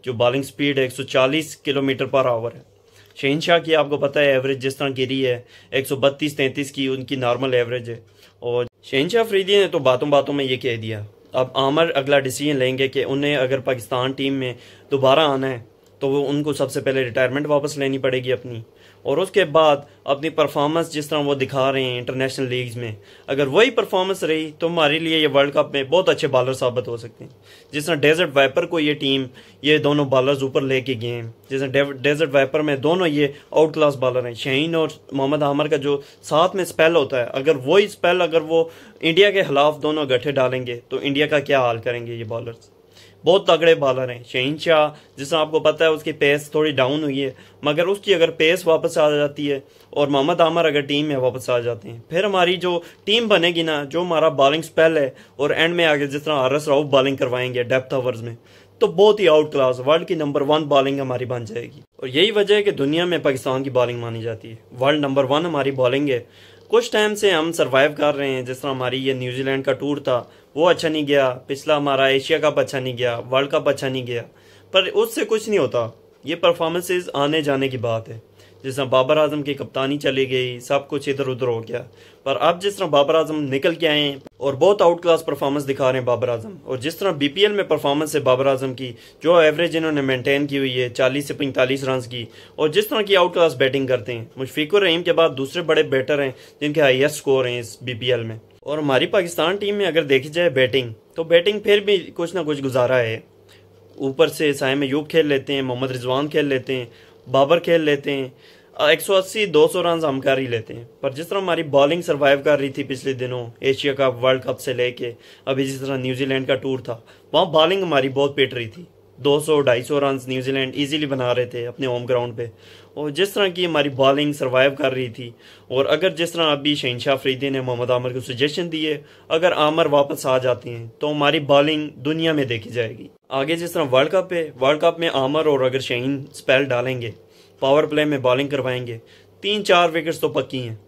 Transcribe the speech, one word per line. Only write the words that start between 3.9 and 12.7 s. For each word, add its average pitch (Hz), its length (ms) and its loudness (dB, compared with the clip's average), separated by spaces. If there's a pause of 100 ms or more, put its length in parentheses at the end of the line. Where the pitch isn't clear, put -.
पता 143 220 0
है 143 140 4
एवरेज 135 240 0
जिस 135 200 -4
तरह 139 120 -2
गिरी 131 320 -4
है, 123 240 -2 (280)
एक 135 120 -2
सौ 143 100 -4
बत्तीस 139 400 0
तैंतीस 135 340 -2
की 135 180 -4
उनकी 131 280 -6
नॉर्मल 127 380 0
एवरेज 120 360 -2
है। 110 120 -14 (400)
और 123 240 -2 (180)
शहीन 139 240 -2
शाह 226 160 2
अफरीदी 202 320 0
ने 196 100 6
तो 165 120 -2
बातों 131 320 2
बातों 143 220 2
में 143 120 -2
ये 127 120 -2
कह 117 200 -4
दिया, 107 300 -8 (280)
अब 131 220 -2
आमिर 147 340 2
अगला 139 280 2
डिसीजन 135 380 -2
लेंगे 131 320 0